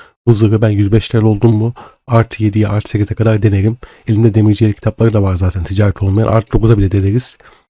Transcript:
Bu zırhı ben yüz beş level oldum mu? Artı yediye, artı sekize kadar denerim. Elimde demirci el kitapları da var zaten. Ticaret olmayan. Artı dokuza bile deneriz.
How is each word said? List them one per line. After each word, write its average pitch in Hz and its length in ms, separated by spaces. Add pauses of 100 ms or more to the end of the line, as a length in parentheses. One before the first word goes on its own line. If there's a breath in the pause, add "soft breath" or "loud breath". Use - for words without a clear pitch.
(260 loud breath)
Bu 117 80
zırhı 107 280
ben 110 80
yüz 101 220
beş 110 220
level 110 100
oldum 110 320
mu? 113 180 (320 loud breath)
Artı 113 380
yediye, 107 240
artı 104 220
sekize 104 240
kadar 110 280
denerim. 104 360 (280 loud breath)
Elimde 110 280
demirci 107 320
el 104 60
kitapları 110 400
da 104 100
var 95 140
zaten. 92 280
Ticaret 98 380
olmayan. 104 260
Artı 110 240
dokuza 110 260
bile 98 140
deneriz. 101 460 (300 soft breath)